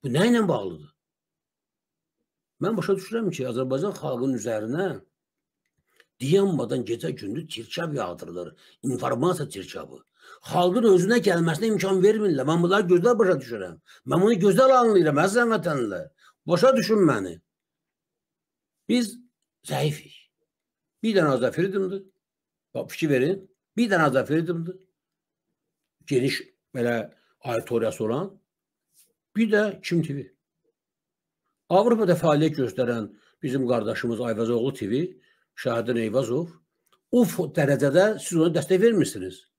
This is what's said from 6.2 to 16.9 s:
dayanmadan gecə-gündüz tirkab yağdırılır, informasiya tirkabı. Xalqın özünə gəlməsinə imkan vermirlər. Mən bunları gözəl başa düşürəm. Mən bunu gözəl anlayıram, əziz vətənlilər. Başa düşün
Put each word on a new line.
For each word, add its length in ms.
dayanmadan 680
gecə-gündüz 640
tirkab 420
yağdırılır, 600
informasiya 680
tirkabı. 520
Xalqın 400
özünə 340
gəlməsinə 480
imkan 300
vermirlər. 440
Mən 160
bunları 280
gözəl 280
başa 220
düşürəm. 360
Mən 160
bunu 200
gözəl 320
anlayıram, 480
əziz 280
vətənlilər. 540
Başa 300
düşün 320